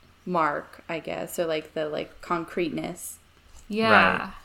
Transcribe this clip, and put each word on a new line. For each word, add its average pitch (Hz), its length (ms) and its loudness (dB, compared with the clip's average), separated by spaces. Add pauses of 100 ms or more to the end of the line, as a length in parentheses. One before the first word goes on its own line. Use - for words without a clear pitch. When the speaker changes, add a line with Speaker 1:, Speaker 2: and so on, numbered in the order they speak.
(260)
Speaker 1:
mark, 156 640 0
I 165 100 -4
guess, 165 380 -6
or, 175 80 2
like, 156 280 -4
the, 156 160 -2
like, - 320 -6
concreteness. 170 960 -4 (500)
Speaker 2:
Yeah. 208 520 6
Speaker 3:
Right. 190 100 -8 (160)